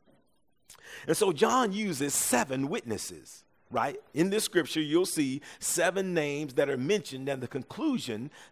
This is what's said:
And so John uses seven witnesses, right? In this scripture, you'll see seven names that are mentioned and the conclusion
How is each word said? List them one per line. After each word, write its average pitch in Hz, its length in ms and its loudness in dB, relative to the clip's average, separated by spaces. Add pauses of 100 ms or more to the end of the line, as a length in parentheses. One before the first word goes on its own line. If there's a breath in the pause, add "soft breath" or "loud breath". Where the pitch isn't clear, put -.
(1080 loud breath)
And 160 80 4
so 196 160 4
John 220 400 4
uses 170 420 -2
seven 139 540 0
witnesses, 104 760 -8 (260)
right? 120 240 -2 (180)
In 165 160 4
this 214 140 2
scripture, 160 380 0
you'll 156 240 2
see 143 360 -2 (180 loud breath)
seven 185 540 0
names 147 420 -2
that 143 140 4
are 139 60 0
mentioned 135 540 -2
and 135 120 -4
the 120 60 -4
conclusion 143 840 -4 (200 loud breath)